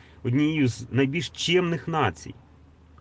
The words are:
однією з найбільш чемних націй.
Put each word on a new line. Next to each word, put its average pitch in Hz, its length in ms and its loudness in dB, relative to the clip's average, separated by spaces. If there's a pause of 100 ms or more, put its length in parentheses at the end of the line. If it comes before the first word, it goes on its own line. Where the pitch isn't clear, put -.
(240)
однією 147 440 2
з - 240 -4
найбільш 135 380 0
чемних 175 580 0
націй. 160 480 -2 (640)